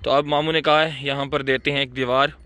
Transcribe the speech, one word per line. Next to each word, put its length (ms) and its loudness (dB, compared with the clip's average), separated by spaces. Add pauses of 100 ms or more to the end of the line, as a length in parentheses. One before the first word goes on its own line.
तो 60 -2
अब 140 4
मामू 280 0
ने 80 2
कहा 200 4
है 260 -4
यहाँ 200 -4
पर 160 -4
देते 280 -2
हैं 120 -2
एक 100 -6
दीवार, 400 0 (140)